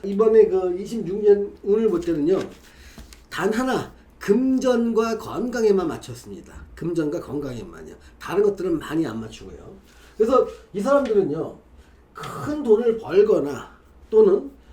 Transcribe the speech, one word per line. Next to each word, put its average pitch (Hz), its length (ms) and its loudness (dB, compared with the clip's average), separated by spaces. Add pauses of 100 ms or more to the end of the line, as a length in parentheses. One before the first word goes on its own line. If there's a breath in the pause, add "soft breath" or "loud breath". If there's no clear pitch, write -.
이번에 214 440 4
그 180 300 -2
이십육 208 460 -6
년 202 400 4
운을 220 240 2
볼 175 140 0
때는요, 165 400 0 (880 loud breath)
단 190 240 -2
하나, 247 420 -4 (240 soft breath)
금전과 233 1000 0
건강에만 208 680 0
맞췄습니다. 117 800 -12 (100)
금전과 160 460 -4
건강에만요. 101 720 -12 (240 soft breath)
다른 185 240 0
것들은 180 360 -2
많이 156 260 -4
안 113 140 -8
맞추고요. - 560 -16 (400 soft breath)
그래서 233 320 2 (260 loud breath)
이 190 60 -6
사람들은요, 208 800 0 (560 soft breath)
큰 - 500 -8
돈을 233 340 4
벌거나 156 800 0 (320)
또는 220 420 4 (220 soft breath)